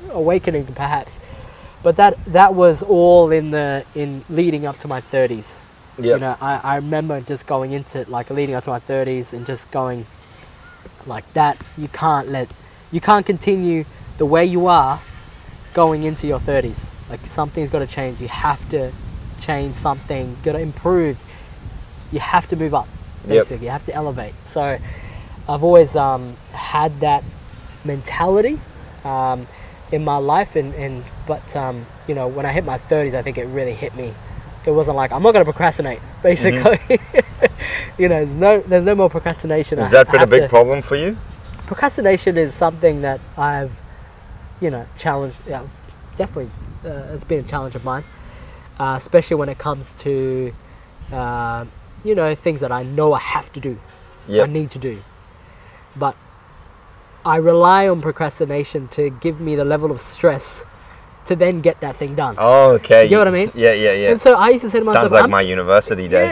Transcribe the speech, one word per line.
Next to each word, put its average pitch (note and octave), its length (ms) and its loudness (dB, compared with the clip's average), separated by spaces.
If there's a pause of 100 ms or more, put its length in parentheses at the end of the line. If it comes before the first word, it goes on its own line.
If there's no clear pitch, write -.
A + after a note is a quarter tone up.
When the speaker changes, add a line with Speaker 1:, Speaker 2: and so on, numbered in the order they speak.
(100)
Speaker 1:
awakening E3+ 640 -2
perhaps. C#3+ 440 -6 (640)
But E3+ 140 2
that, G3+ 200 6 (120)
that F#3+ 260 6
was F3 280 4
all F3 480 6
in D#3 200 0
the, C#3+ 340 -2 (100)
in C#3+ 360 -8
leading D#3 360 0
up C3+ 140 -8
to D3+ 80 -14
my C3 140 -8
thirties. A#2+ 520 -4 (440)
Speaker 2:
Yep. B2 60 -8 (100)
Speaker 1:
You B2+ 40 0
know, B2+ 220 -4
I, C#3 240 -4
I C#3 120 -2
remember D3+ 440 -4
just C3 260 -10
going C3+ 260 -4
into, C#3 360 -8
like, B2 220 -8
leading C#3 240 -4
up B2 100 -6
to C#3 60 -8
my B2 100 -6
thirties C3 540 -4
and A#2+ 120 -12
just C3 240 -12
going B2 360 -6 (1000)
like A2+ 280 -14
that. D3 220 2 (200)
You D3+ 120 -10
can't D3 420 -2
let, C3 180 -6 (440)
you E3 80 -2
can't G#3 260 4
continue F3 580 0 (340)
the D#3+ 80 2
way E3 180 4
you F3+ 220 0
are D3+ 340 4 (720)
going D#3+ 320 2
into D#3 220 -6
your C3+ 140 -2
thirties. - 460 -4 (240)
Like, A#2+ 160 -14
something's D3+ 440 -6
gotta C#3+ 160 -2
change. B2+ 340 -8
You A#2+ 80 -10
have - 420 -4
to C3+ 200 -4 (500)
change C#3 340 -6
something. C3+ 560 -6
You B2 120 -14
gotta D#3 180 -4
improve. D#3+ 580 -2 (960)
You D3+ 80 -6
have - 280 -2
to F3 80 -4
move D#3 180 -4
up, B2+ 140 -2 (400)
Speaker 2:
Yep. - 0 -
Speaker 1:
basically. A2+ 380 0
You B2 60 -8
have C#3+ 140 -8
to - 80 -10
elevate. B2+ 380 -8 (140)
So C#3+ 320 -6 (680)
I've D3 140 -4
always, E3 340 6
um, B2+ 380 -2 (180)
had D3+ 480 -4
that D3 220 2 (640)
mentality, F#3+ 720 -2 (460)
um, C3 420 -4 (460)
in D#3 100 -2
my C#3+ 140 -2
life, D3+ 400 0
and, C#3+ 180 -4
and, C3+ 300 -10 (220)
but, - 280 -8
um, B2+ 320 -8 (220)
you D3+ 60 -4
know, C3 120 -4
when C#3 200 -6
I C3+ 60 -4
hit F3 120 -4
my D3+ 140 -6
thirties, D3 360 -2
I B2 80 -4
think B2 160 -8
it A#2+ 80 -6
really B2+ 280 -6
hit G#2 200 -10
me. A#2+ 180 -10 (540)
It D#3+ 40 0
wasn't D3+ 260 2
like, C3 160 -2
"I'm C#3 100 -4
not A3+ 120 6
gonna F#3+ 100 6
procrastinate," D3+ 560 -2 (100)
<laughs> - 120 -20
basically. E3 560 4
Speaker 2:
Mm-hmm. - 1200 -2
Speaker 1:
You F3+ 60 4
know, D#3 160 2
there's C#3+ 100 -8
no, G3 260 4
there's F3+ 240 2
no G3+ 100 2
more F#3+ 160 4
procrastination. D#3 680 -4
Speaker 2:
Has G#2+ 140 0
Speaker 1:
I - 60 10
Speaker 2:
that - 80 10
been - 100 2
a - 40 8
Speaker 1:
have A2+ 100 4
Speaker 2:
big C3 140 6
Speaker 1:
to C3 40 -2
Speaker 2:
problem B2 320 6
for C#3+ 160 -4
you? F#3 200 -4 (500)
Speaker 1:
Procrastination G3 720 0
is D3+ 160 0
something D#3+ 480 0
that C3+ 180 -4 (160)
I've, C#3+ 360 -4 (880)
you E3+ 100 -2
know, A#2+ 160 -8 (120)
challenged. C#3 380 -6 (100)
Yeah, C3+ 160 -10 (540)
definitely, D#3 340 -8 (340)
uh, C#3+ 300 -12
it's D3 100 -14
been D#3 200 -4
a - 40 -16
challenge C3+ 260 -8
of B2 100 -12
mine, C3 200 -6 (760)
uh, C3+ 200 -2
especially E3 380 0
when C#3+ 140 -4
it C3 80 -10
comes C#3 400 -8
to, C3 540 -4 (600)
uh, A#2+ 540 -8 (360)
you G#3+ 120 0
know, D#3 200 0
things D3+ 260 -4
that B2+ 120 -4
I B2 120 -4
know D3 280 2
I B2+ 80 2
have - 320 -6
to C#3 80 -14
do, B2+ 180 -8 (500)
Speaker 2:
Yep. A2 200 4
Speaker 1:
I D3 40 -8
need D3+ 200 -4
to C3+ 60 -14
do, B2 200 -8 (960)
but C#3+ 220 -4 (1080)
I D#3+ 100 2
rely F3 520 6
on F3 140 0
procrastination D3 880 -4
to D3 220 -2
give D3+ 300 -6
me D3+ 160 -4
the C#3+ 80 0
level D3 260 0
of B2 120 -6
stress - 600 -2 (600)
to F#3 100 -2
then F3 280 0
get D#3+ 180 2
that C#3 160 -10
thing C#3+ 180 -8
done. C3+ 220 -4
Speaker 2:
Oh, C3 360 8
okay. A2+ 320 8
Speaker 1:
You A2 60 2
get G3+ 80 6
what G3 100 6
I - 20 2
mean? F#3+ 240 0
Speaker 2:
Yeah, A#2 180 4
yeah, G#2+ 200 2
yeah. G3+ 180 2
Speaker 1:
And - 100 2
so B3+ 140 8
I A3 160 4
used B3 140 4
to A3+ 60 -4
say A#3 100 0
to A3 40 0
myself, G#3+ 200 4
Speaker 2:
Sounds G3+ 80 2
like G#2 120 8
Speaker 1:
"I'm," F#2 60 2
Speaker 2:
my G2 100 4
university F#2 680 2
days. F2+ 240 4